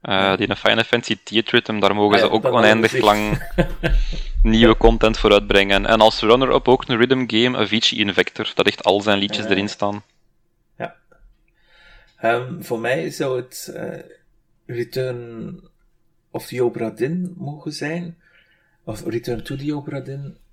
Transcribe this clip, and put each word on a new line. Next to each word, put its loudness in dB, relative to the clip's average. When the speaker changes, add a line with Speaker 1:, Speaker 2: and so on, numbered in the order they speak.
Speaker 1:
Ja. 0
Speaker 2:
die -2
Final 2
Fantasy -2
Theatrhythm, 0
daar 2
mogen 4
Speaker 1:
Ah 4
ja, 2
Speaker 2:
ze 0
ook 0
Speaker 1:
dat 0
Speaker 2:
oneindig 4
Speaker 1:
hadden 2
we -2
gezegd. -4
Speaker 2:
lang 0
Speaker 1:
<laughs> 6
Speaker 2:
nieuwe 8
Speaker 1:
Ja. 6
Speaker 2:
content 2
voor 4
uitbrengen. 4
En 4
als 4
runner-up 4
ook 2
een 0
rhythm 2
game, 0
Avicii -2
Invector, -2
dat 0
echt -4
al 2
zijn 0
liedjes -4
Speaker 1:
Ja. -2
Speaker 2:
erin 0
staan. -6
Speaker 1:
Ja. -12
Ehm, -4
voor -8
mij -4
zou -4
het, -12
eh, -12
Return -10
of -12
the -4
Obra -4
Dinn -6
mogen -12
zijn. -10
Of -14
Return -6
to -10
the -6
Obra -10
Dinn. -14